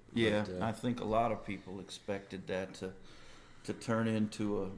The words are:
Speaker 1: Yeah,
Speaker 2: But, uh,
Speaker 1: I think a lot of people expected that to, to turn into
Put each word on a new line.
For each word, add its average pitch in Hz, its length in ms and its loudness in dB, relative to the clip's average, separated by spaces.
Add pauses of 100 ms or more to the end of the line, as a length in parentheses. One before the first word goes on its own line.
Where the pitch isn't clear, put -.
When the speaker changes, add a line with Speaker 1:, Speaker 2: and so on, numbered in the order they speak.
(120)
Speaker 1:
Yeah, 107 320 6
Speaker 2:
But, 92 180 -4
uh, 110 40 2
Speaker 1:
I 113 60 0
think 117 280 -2
a 101 40 -2
lot 110 260 4
of 107 160 -2
people 95 320 -6
expected 98 680 -6
that 95 260 -2
to, 95 180 -6 (720)
to 107 80 -4
turn 113 360 2
into 107 540 2 (160)